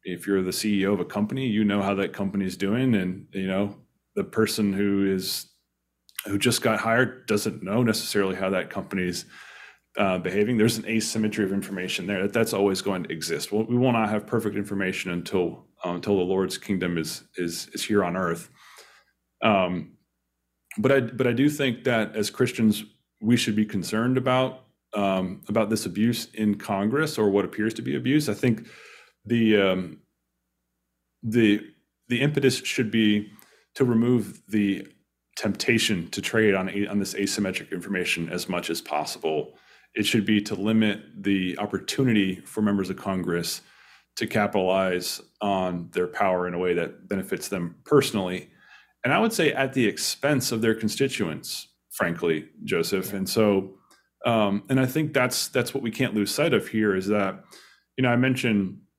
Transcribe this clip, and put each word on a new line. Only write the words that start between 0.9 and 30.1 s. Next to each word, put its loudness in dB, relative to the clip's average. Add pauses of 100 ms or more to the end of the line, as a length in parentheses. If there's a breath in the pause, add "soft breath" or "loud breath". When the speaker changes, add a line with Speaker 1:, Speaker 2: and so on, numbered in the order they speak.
Speaker 1:
of 0
a -2
company, -4
you 2
know 2
how 0
that -2
company -2
is -4
doing, 0
and, -2
you -4
know, -2 (380)
the -2
person 0
who 2
is, -4 (800)
who -2
just 2
got 0
hired 2
doesn't -2
know 0
necessarily 0
how -2
that -2
company's, -4 (760 loud breath)
uh, 2
behaving. 0
There's 4
an -8
asymmetry 0
of 0
information -4
there. -2
That, -2
that's 2
always 2
going -2
to -8
exist. -6
We'll, 0
we 0
will 4
not 2
have -2
perfect -2
information -4
until, -2 (180)
uh, -2
until 0
the 2
Lord's 0
kingdom -2
is, -6 (120)
is, -6
is -6
here 4
on -2
earth. -2 (920 loud breath)
Um, 0 (840)
but 4
I, 6
but -2
I 2
do 4
think -2
that 0
as -2
Christians, 2 (360)
we 4
should 0
be 2
concerned -2
about, 0 (280)
um, -2
about 0
this -2
abuse 0
in 0
Congress, -2
or 4
what 4
appears -4
to -8
be -4
abuse. 2
I -2
think 0 (560 loud breath)
the, 4
um, 0 (1200)